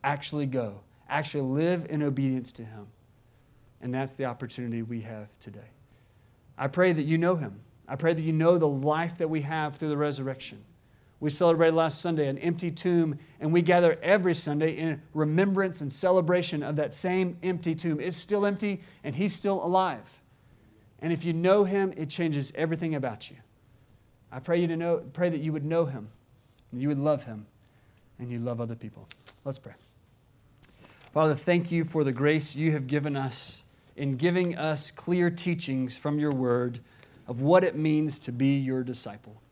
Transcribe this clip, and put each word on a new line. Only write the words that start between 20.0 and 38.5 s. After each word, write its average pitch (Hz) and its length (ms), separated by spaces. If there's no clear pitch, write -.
And 165 140
if 165 100
you 170 80
know 185 320
him, 190 320
it 147 140
changes 151 460
everything 160 400
about 127 340
you. 131 80
I 131 80
pray 175 200
you 175 80
to 165 80
know, 165 280
pray 180 160
that 156 120
you 156 120
would 151 100
know 165 220
him, 113 240
and 123 100
you 143 60
would 147 100
love 143 280
him, 107 200
and 120 140
you 120 80
love 120 200
other 117 160
people. 104 320
Let's 139 140
pray. - 140
Father, 156 240
thank 175 380
you 165 100
for 160 220
the 135 80
grace 147 420
you 156 160
have 139 160
given 143 300
us - 460
in 139 180
giving 175 420
us 151 340
clear 175 380
teachings 135 680
from 147 220
your 147 120
word 123 480
of 123 140
what 180 240
it 165 100
means 151 440
to 123 120
be 135 240